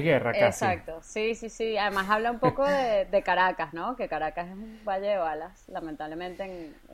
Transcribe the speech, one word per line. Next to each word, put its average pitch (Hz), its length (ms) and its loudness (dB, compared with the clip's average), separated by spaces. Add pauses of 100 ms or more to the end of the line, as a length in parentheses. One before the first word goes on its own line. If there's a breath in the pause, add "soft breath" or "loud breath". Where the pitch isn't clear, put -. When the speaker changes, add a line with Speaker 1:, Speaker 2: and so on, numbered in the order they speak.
Speaker 1:
bachata. 131 240 4
Speaker 2:
Guerra, - 20 2
casi. - 340 4
Speaker 1:
Exacto, 165 360 -2
sí, 220 340 -2
sí, 226 140 -10
sí. 220 280 -2
Además 196 320 0
habla 220 220 4
un 233 80 -6
poco 254 260 4
de, 254 380 2
de 190 180 2
Caracas, 180 520 2
¿no? 196 240 -4
Que 202 100 -4
Caracas 156 400 -4
es 185 60 -12
un 220 320 -14
valle 202 220 -2
de 202 100 2
balas, 160 500 -4
lamentablemente 165 800 -8
en, 175 280 -12 (200)